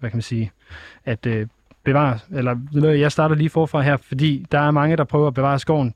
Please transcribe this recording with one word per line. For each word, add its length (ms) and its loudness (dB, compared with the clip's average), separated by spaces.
hvad 100 -8
kan 60 -8
man 60 -2
sige, 280 -4
at, 220 -6
øh, 200 -2
bevare, 340 2
eller 220 -2
ved 260 -4
du 60 4
hvad, 100 4
jeg 160 2
starter 220 2
lige 160 0
forfra 300 0
her, 160 2
fordi 560 -2
der 60 2
er 120 2
mange, 260 2
der 80 -2
prøver 220 0
at 80 -2
bevare 240 0
skoven 380 -2